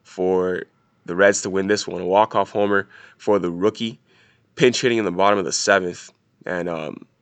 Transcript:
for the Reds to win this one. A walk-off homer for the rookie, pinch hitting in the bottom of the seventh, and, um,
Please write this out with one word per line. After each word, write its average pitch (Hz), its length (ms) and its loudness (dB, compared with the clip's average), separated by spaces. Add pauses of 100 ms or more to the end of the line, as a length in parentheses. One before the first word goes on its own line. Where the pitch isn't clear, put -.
for 92 640 -2 (400)
the 85 100 -8
Reds 101 260 4
to 104 80 -8
win 95 160 -2
this 101 220 -2
one. 90 140 -8
A 90 40 -6
walk-off 101 460 2
homer 101 360 0 (300)
for 104 220 0
the 87 100 -2
rookie, 107 500 -4 (560)
pinch 127 260 4
hitting 117 180 0
in 104 60 0
the 87 60 -2
bottom 98 280 2
of 90 60 -2
the 69 60 -6
seventh, 92 600 -2 (340)
and, 87 240 -6
um, 78 380 -10 (140)